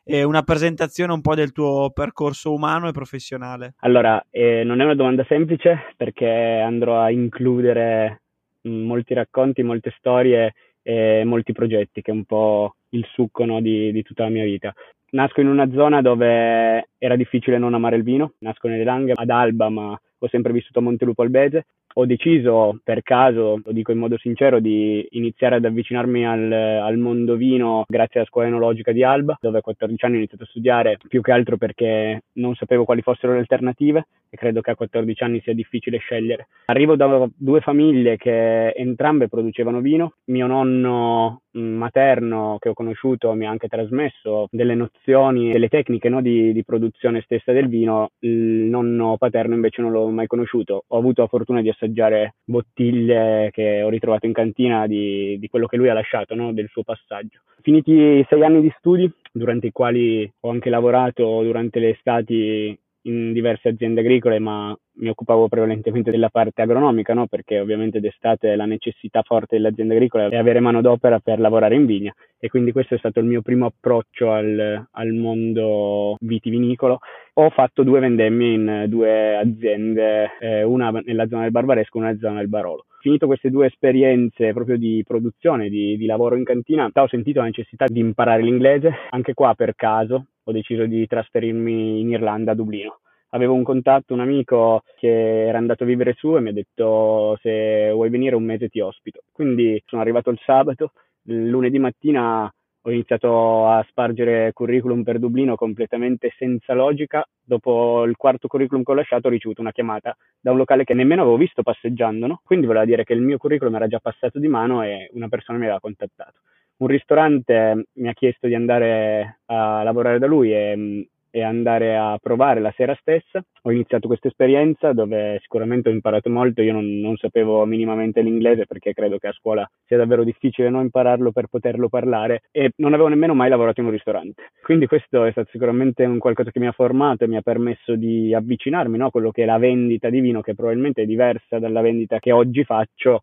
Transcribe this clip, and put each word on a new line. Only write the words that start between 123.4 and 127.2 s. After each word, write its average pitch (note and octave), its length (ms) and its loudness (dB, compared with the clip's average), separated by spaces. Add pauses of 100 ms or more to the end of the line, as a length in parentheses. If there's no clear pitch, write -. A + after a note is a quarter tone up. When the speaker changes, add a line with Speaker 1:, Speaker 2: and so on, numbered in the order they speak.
Speaker 2:
Ho A#2+ 60 -2
iniziato A#2 380 -2
questa A#2 180 -2
esperienza C#3+ 680 2
dove G#2 500 -2
sicuramente A#2 460 -2
ho A2 40 4
imparato G#2+ 360 -2
molto. A#2+ 340 0
Io A2 100 2
non, G#2 260 -4
non G#2+ 180 -4
sapevo G#2+ 480 0